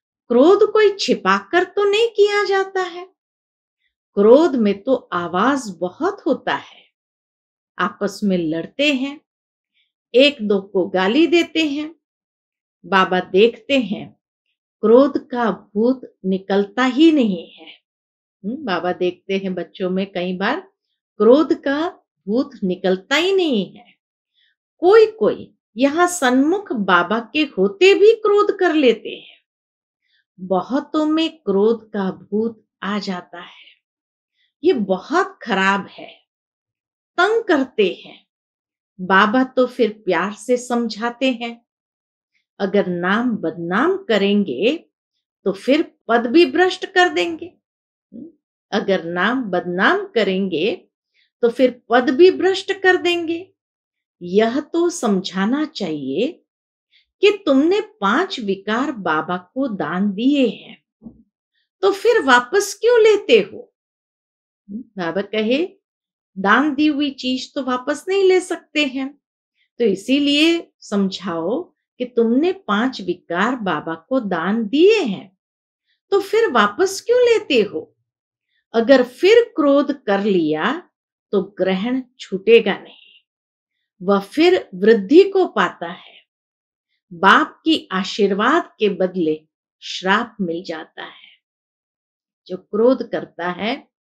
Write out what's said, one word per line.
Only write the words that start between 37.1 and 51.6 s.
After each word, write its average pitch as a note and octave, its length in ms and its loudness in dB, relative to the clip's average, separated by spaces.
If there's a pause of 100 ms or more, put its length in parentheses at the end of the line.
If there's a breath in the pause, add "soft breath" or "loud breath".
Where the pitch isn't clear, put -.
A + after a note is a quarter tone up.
तंग A4 260 0
करते B3 600 0
हैं। - 220 -20 (760)
बाबा G#3 420 2
तो B3+ 240 0
फिर A3 380 -4
प्यार F3+ 280 -2
से B3 240 -2
समझाते A#3+ 720 -4
हैं, A#3 340 -10 (920)
"अगर F#3+ 280 0
नाम F#3+ 500 -2
बदनाम E3+ 600 -2
करेंगे G3+ 800 0 (680)
तो G3 80 -2
फिर - 460 -2 (100)
पद A#3 200 0
भी D#4+ 180 4
भ्रष्ट F4+ 400 -2
कर F4+ 240 0
देंगे, E4+ 480 -8 (1120)
अगर F#3+ 320 -2
नाम F#3+ 400 -4
बदनाम F#3+ 640 -2
करेंगे F#3+ 840 -4 (520)
तो A#3 80 2
फिर B3+ 400 0